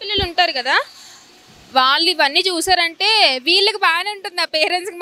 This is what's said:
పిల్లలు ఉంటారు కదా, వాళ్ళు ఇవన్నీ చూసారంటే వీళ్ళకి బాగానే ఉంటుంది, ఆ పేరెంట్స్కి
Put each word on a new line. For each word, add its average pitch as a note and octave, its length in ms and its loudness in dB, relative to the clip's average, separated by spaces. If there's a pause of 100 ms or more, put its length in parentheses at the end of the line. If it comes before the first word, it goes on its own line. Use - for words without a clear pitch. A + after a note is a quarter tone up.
పిల్లలు G4+ 280 -2
ఉంటారు E4+ 220 0
కదా, C4 240 -2 (1000)
వాళ్ళు C#4+ 360 4
ఇవన్నీ D#4 340 0
చూసారంటే F4+ 640 0 (340)
వీళ్ళకి G4 340 2
బాగానే F#4 380 0
ఉంటుంది, F#4+ 260 -8
ఆ E4 40 -2
పేరెంట్స్కి F4 560 -4